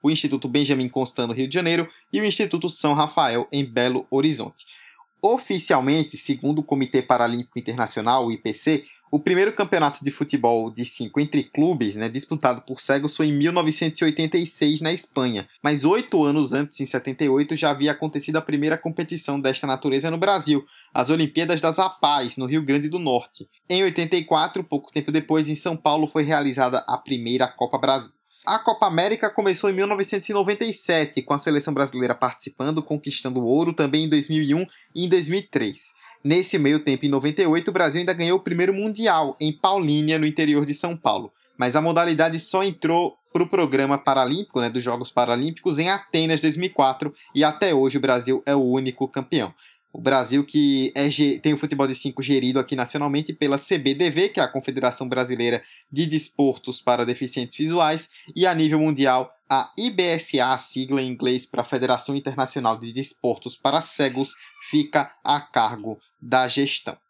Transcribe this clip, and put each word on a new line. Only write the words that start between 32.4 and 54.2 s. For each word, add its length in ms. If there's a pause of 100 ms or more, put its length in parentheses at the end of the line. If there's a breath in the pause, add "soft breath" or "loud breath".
conquistando 560
o 80
ouro 260
também 300
em 60
dois 200
mil 140
e 100
um 140 (260 loud breath)
e 120
em 40
dois 180
mil 120
e 20
três. 520 (300 loud breath)
Nesse 360
meio 200
tempo, 260
em 40
noventa 320
e 60
oito, 220
o 20
Brasil 280
ainda 140
ganhou 240
o 60
primeiro 280
Mundial, 680
em 120
Paulínia, 680
no 80
interior 360
de 120
São 200
Paulo. 360 (260)
Mas 180
a 60
modalidade 580
só 240
entrou 540 (160)
pro 160
programa 480
paralímpico, 640
né, 80
dos 140
Jogos 280
Paralímpicos, 680
em 100
Atenas, 500
dois 160
mil 120
e 60
quatro, 380 (220 loud breath)
e 100
até 300
hoje 240
o 40
Brasil 440
é 100
o 80
único 440
campeão. 460 (400 soft breath)
O 80
Brasil 420
que 500
é 160
ge-, 300
tem 140
o 40
futebol 300
de 80
cinco 260
gerido 380
aqui 160
nacionalmente 560
pela 260
C 200
B 160
D 160
V, 200